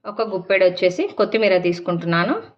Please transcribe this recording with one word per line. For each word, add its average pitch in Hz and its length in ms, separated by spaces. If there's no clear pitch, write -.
ఒక 208 200
గుప్పెడు 190 380
వచ్చేసి 180 340
కొత్తిమీర 208 380
తీసుకుంటున్నాను. 175 680